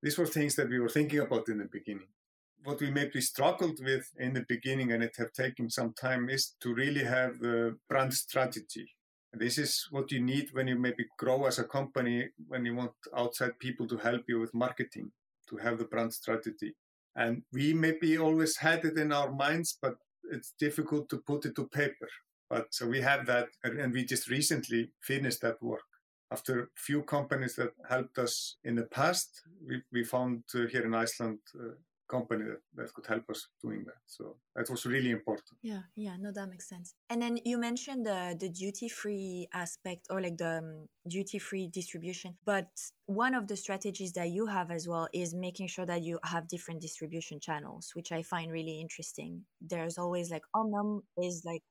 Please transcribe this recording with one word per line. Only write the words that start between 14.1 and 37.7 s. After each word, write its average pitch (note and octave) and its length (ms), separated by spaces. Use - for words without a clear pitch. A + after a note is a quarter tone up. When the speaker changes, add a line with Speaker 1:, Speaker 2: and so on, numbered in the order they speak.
Speaker 1:
you A#2 120
with A2+ 140
marketing, - 580
to - 80
have A#2 220
the A#2 60
brand A#2 280
strategy. - 600
And A#2 280
we C#3+ 220
maybe D#3+ 440
always D#3+ 380
had E3 280
it D#3+ 140
in D3+ 140
our C#3+ 200
minds, D3+ 480
but A#2+ 160
it's - 280
difficult D3 500
to C3+ 100
put D3 260
it C3+ 120
to C#3+ 120
paper. - 400
But A#2+ 220
so B2 140
we B2+ 160
have C3 240
that, A#2+ 220
and, B2 160
and C3 140
we B2+ 120
just A#2 240
recently A#2+ 640
finished C3+ 400
that D3 200
work. - 200
After B2 320
a A#2+ 40
few D3 260
companies C#3 540
that B2 140
helped - 300
us - 460
in A#2 100
the A#2 100
past, - 580
we, B2+ 160
we A#2+ 120
found, B2 380
uh, A#2+ 120
here A#2 180
in A2+ 100
Iceland, A#2 440
uh, A#2 160
company A#2 340
that, A2+ 160
that - 200
could - 120
help A2+ 220
us - 200
doing G#2+ 220
that. - 220
So - 300
that A#2+ 140
was B2+ 160
really B2+ 240
important. - 520
Speaker 2:
Yeah, G#3 200
yeah, G3+ 240
no, G3+ 140
that G3 160
makes F3+ 200
sense. F3 260
And A#3 100
then A#3+ 240
you A#3+ 140
mentioned A#3+ 480